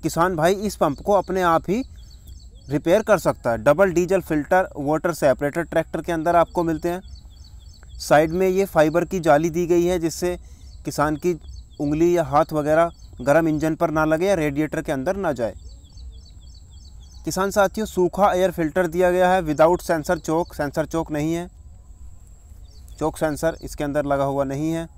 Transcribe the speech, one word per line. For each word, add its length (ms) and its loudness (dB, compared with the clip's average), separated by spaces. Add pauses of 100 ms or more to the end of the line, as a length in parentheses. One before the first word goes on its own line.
किसान 340 0
भाई 180 2
इस 220 -6
पंप 240 -2
को 140 0
अपने 300 0
आप 260 2
ही 120 0 (840)
रिपेयर 340 2
कर 180 4
सकता 300 0
है। 80 0
डबल 340 4
डीजल 300 2
फिल्टर, 460 0 (100)
वाटर 360 -2
सेपरेटर 500 0
ट्रैक्टर 380 -4
के 100 -4
अंदर 240 0
आपको 280 2
मिलते 260 -2
हैं। 180 -10 (920)
साइड 320 4
में 160 0
ये 160 2
फाइबर 400 2
की 160 -4
जाली 300 4
दी 160 -2
गई 180 4
है, 140 0
जिससे 400 -4 (460)
किसान 320 -2
की 160 0 (480)
उंगली 360 2
या 80 2
हाथ 280 2
वगैरह 380 2 (300)
गर्म 280 4
इंजन 260 0
पर 160 0
ना 140 0
लगे 220 0
या 80 4
रेडिएटर 480 -2
के 100 -4
अंदर 240 -2
ना 160 -2
जाए। 220 -4 (1700)
किसान 260 -2
साथियों, 360 -2
सूखा 460 2
एयर 180 2
फिल्टर 360 -2
दिया 240 2
गया 200 4
है 120 2
without 380 4
सेंसर 380 -2
चोक, 360 -4
सेंसर 320 -4
चोक 260 -6
नहीं 220 -2
है, 120 -6 (1500)
चोक 200 -4
सेंसर 440 -2
इसके 220 -8
अंदर 200 -2
लगा 200 0
हुआ 200 -2
नहीं 280 -4
है। 260 -6